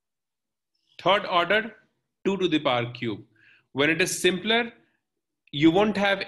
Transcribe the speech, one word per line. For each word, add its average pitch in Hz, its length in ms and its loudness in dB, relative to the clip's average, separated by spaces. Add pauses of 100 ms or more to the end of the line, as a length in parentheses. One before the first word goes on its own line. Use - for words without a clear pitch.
(1000)
Third 196 240 2
order, 196 480 0 (520)
two 196 120 0
to 180 120 0
the 151 100 0
power 123 320 0
cube. 110 320 -8 (480)
When 143 180 0
it 160 120 0
is - 200 -4
simpler, 214 520 0 (760)
you 147 200 4
won't 202 260 2
have 196 300 0